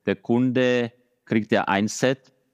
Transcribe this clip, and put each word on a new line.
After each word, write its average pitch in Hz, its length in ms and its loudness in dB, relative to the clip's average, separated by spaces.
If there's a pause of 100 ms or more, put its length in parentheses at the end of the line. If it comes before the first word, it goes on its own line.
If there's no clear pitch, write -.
der 101 120 -2
Kunde 123 760 0 (320)
kriegt 110 300 -2
ja 98 100 2
ein 101 240 0
Set, - 460 -4 (200)